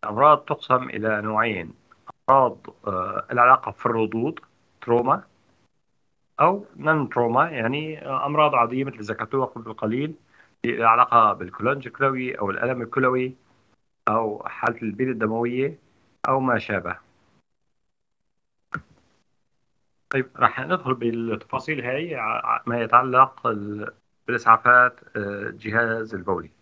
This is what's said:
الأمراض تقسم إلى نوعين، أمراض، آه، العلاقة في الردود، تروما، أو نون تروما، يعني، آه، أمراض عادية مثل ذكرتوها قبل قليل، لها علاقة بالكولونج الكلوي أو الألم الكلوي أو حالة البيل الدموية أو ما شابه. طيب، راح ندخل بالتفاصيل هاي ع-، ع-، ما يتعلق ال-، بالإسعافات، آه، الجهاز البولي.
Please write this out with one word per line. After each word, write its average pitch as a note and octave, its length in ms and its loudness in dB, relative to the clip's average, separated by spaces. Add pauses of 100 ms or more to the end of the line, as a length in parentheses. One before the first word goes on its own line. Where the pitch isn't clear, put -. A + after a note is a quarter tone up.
الأمراض C3+ 340 4
تقسم B2+ 520 -2
إلى G#2+ 320 -2
نوعين، G#2+ 520 -2 (560)
أمراض، C3 280 4 (300)
آه، F#2+ 440 -6
العلاقة B2 400 6
في - 140 -10
الردود، A2+ 540 -2 (420)
تروما، B2 420 2 (1160)
أو F#3+ 260 2 (100)
نون D3 340 0
تروما، A#2+ 400 2
يعني، D3 560 -6
آه، C3+ 200 -4
أمراض D3 300 2
عادية A#2+ 280 0
مثل C3+ 180 -10
ذكرتوها A2+ 440 -4
قبل A2+ 280 -12
قليل، C3 420 -4 (500)
لها A#2 220 0
علاقة A#2 460 6
بالكولونج A#2 540 -4
الكلوي B2+ 520 -4
أو G2 120 -4
الألم B2 300 -4
الكلوي B2+ 540 -2 (720)
أو A2 400 -2
حالة A#2 340 -6
البيل A2+ 280 -4
الدموية A#2+ 720 -4 (480)
أو C3+ 120 0
ما B2+ 200 0
شابه. F#2 380 -6 (3000)
طيب، C3 260 -4
راح B2 240 0
ندخل C#3+ 340 -4
بالتفاصيل A#2 920 -6
هاي D3 300 -6
ع-، A2+ 280 -6
ع-، A2+ 220 -2
ما A#2+ 160 -2
يتعلق B2+ 680 4
ال-، G#2 440 -6 (360)
بالإسعافات، A#2+ 720 6 (160)
آه، G#2+ 40 -6 (300)
الجهاز A2 680 -4
البولي. F2 360 -6 (100)